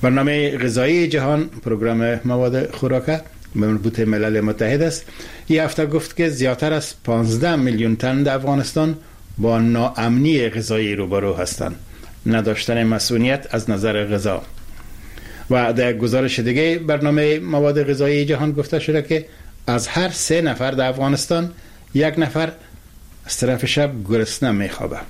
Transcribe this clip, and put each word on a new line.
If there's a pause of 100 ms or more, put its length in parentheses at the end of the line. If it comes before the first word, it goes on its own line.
برنامهٔ
غذایی
جهان، (140)
پروگرام
مواد
خوراکه (340)
به
مربوط
ملل
متحد
است، (420)
این
هفته
گفت
که
زیادتر
از (100)
پانزده
میلیون
تن
در
افغانستان (400)
با
ناامنی
غذایی
روبرو
هستند، (500)
نداشتن
مسئولیت
از
نظر
غذا. (1080)
و
در
گزارش
دیگه
برنامهٔ
مواد
غذایی
جهان
گفته
شده
که (420)
از
هر
سه
نفر
در
افغانستان، (420)
یک
نفر (760)
از
طرف
شب (180)
گرسنه
میخوابه. (120)